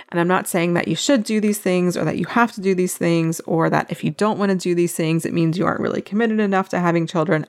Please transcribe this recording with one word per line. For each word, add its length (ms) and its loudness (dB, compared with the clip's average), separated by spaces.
And 100 -2
I'm 80 2
not 200 0
saying 260 0
that 140 0
you 80 0
should 280 2
do 160 0
these 180 0
things 400 0
or 80 -2
that 120 -2
you 80 -2
have 260 0
to 100 -12
do 140 2
these 200 0
things 520 0
or 220 2
that 200 0
if 140 -8
you 80 0
don't 260 -2
want 140 0
to 40 2
do 200 -2
these 180 0
things, 320 0
it 80 -2
means 240 0
you 80 0
aren't 140 0
really 240 -2
committed 360 -2
enough 300 0
to 100 -2
having 280 2
children. 420 0